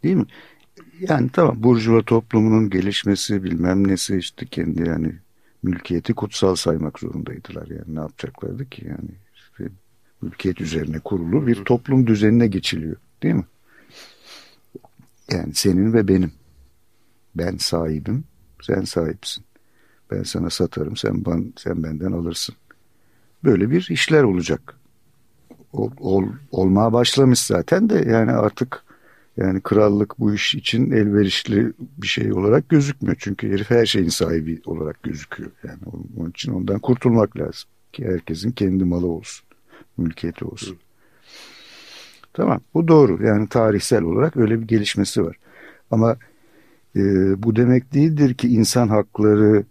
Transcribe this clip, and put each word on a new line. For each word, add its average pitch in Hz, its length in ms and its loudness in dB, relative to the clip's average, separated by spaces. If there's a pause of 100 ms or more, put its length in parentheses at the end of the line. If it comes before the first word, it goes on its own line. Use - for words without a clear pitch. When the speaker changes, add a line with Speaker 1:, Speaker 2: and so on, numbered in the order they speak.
Speaker 1:
Değil 175 120 2
mi? - 100 2 (720)
Yani 139 340 0
tamam, 120 300 2
burjuva 113 380 4
toplumunun 110 680 2
gelişmesi 98 720 -2
bilmem 90 440 0
nesi 95 300 -2
işte - 280 -8
kendi 82 420 -4
yani 80 280 -4 (480)
mülkiyeti 90 500 -4
kutsal 95 420 -2
saymak 78 440 -4
zorundaydılar. - 680 -12
Yani 78 280 -14
ne 78 40 -10
yapacaklardı - 680 -12
ki - 180 -18
yani - 240 -12 (240)
işte - 340 -16 (520)
mülkiyet 87 400 -6
üzerine 78 380 -6
kurulu 95 480 -2
bir 117 80 2
Speaker 2:
Hı 101 40 -12
hı. 98 40 -14
Speaker 1:
toplum 127 440 2
düzenine 110 400 4
geçiliyor, 82 480 -4 (280)
değil 170 120 0
mi? 90 100 -2 (1900)
Yani 80 220 -4
senin 98 400 2
ve 107 140 4
benim. 92 240 2 (1040)
Ben 87 220 -6
sahibim, 82 640 -4 (380)
sen 95 200 -2
sahipsin. - 640 -6 (680)
Ben 95 120 -6
sana 87 260 -6
satarım, - 480 -4
sen 104 140 -2
ban-, 92 460 -4
sen 85 260 -6
benden 78 280 -6
alırsın. 85 440 -6 (880)
Böyle 113 280 4
bir 180 180 0
işler 156 340 4
olacak. 90 540 -2 (960)
Ol-, 107 260 -4
ol-, 98 340 0 (180)
olmaya 98 420 4
başlamış 123 460 4
zaten 175 500 0
de 196 200 2
yani 113 220 4
artık 120 520 -2 (540)
yani 95 240 0
krallık 104 580 2
bu 104 140 0
iş - 220 -2
için - 360 -2
elverişli 104 880 2
bir 156 280 -12
şey 107 260 -2
olarak 104 360 2
gözükmüyor. 143 500 0
Çünkü 101 320 -6
herif 98 180 -4
her 120 160 4
şeyin 95 240 0
sahibi 82 560 -4
olarak 80 380 -8
gözüküyor. - 480 -12 (120)
Yani - 220 -16
onun, - 320 -14
onun 82 120 -8
için - 240 -8
ondan 98 260 -4
kurtulmak 117 580 2
lazım. - 320 -10 (240)
Ki 127 120 -10
herkesin 90 460 -4
kendi 95 320 0
malı 87 240 0
olsun, - 400 -8 (500)
mülkiyeti 82 480 -6
olsun. - 280 -12
Speaker 2:
Hı. 85 60 -20 (1500)
Speaker 1:
Tamam, - 280 0 (120)
bu 165 140 0
doğru. 135 380 6
Yani 107 240 2
tarihsel 110 540 2
olarak 113 340 0
öyle 113 240 2
bir 110 60 -10
gelişmesi 104 560 0
var. 85 140 -6 (540)
Ama, 113 260 2 (800)
e, 101 60 0 (420)
bu 113 120 0
demek 123 380 2
değildir 147 400 4
ki 127 140 -2
insan 120 400 2
hakları 104 840 4